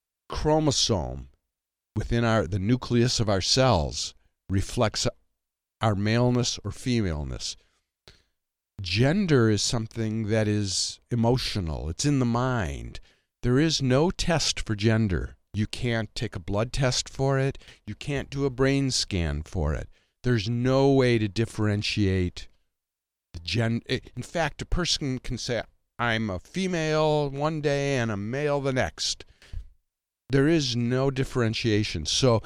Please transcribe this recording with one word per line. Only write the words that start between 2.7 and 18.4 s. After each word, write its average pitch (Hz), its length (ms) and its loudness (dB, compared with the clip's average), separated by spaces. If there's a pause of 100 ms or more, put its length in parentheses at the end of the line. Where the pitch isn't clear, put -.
of 107 100 2
our 98 120 2
cells 87 720 2 (360)
reflects 104 560 0 (760)
our 110 140 2
maleness 117 680 2
or 101 80 -6
femaleness. 82 840 -4 (1200)
Gender 127 680 4
is 104 120 2
something 110 680 -4
that 110 200 0
is 104 520 -2 (120)
emotional. 107 800 0
It's - 160 -4
in 147 140 4
the 127 60 2
mind. 117 760 -2 (440)
There 123 160 4
is 156 220 2
no 135 300 4
test - 480 0
for - 160 -4
gender. 104 600 0 (180)
You 104 140 0
can't 117 480 -4
take - 200 -6
a 107 40 -6
blood 101 340 -2
test 131 360 0
for 135 280 0
it. 135 200 -2 (280)
You 107 100 -8
can't 139 340 -6
do 139 160 -4